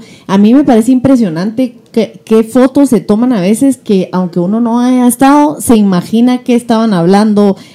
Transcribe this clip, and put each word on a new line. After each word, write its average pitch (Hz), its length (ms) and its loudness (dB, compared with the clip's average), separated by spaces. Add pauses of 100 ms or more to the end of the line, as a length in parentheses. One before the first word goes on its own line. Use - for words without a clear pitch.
(280)
A 190 100 0
mí 208 160 4
me 294 80 4
parece 240 300 2
impresionante 233 800 -2 (160)
qué, - 340 -6
qué 220 200 0
fotos 262 440 0
se 208 120 0
toman 233 320 -2
a 214 80 -2
veces 226 380 0
que, 185 340 -2
aunque 180 260 -4
uno 196 220 -2
no 240 200 -2
haya 247 280 0
estado, 285 520 0
se 233 140 0
imagina 220 680 0
qué 247 100 -2
estaban 226 400 -2
hablando, 202 640 2 (180)